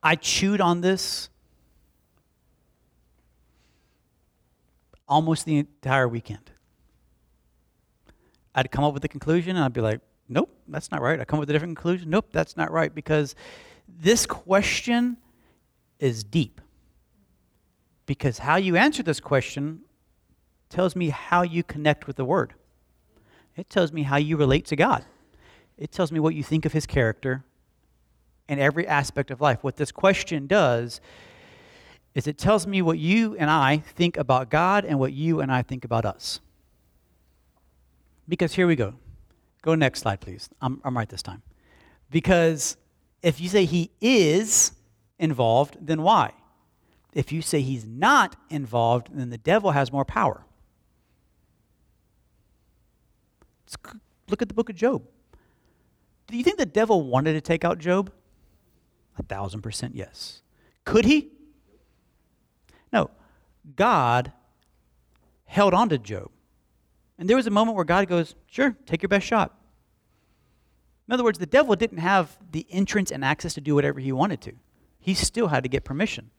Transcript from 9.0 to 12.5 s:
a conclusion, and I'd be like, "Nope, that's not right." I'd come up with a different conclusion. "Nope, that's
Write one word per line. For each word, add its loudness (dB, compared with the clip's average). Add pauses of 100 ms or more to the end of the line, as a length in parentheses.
a -4
conclusion, -2
and 2
I'd -2
be -4
like, 0 (280)
"Nope, -2 (140)
that's -10
not -6
right." 0
I'd -8
come -2
up 0
with -6
a 0
different -2
conclusion. -4
"Nope, 0
that's -2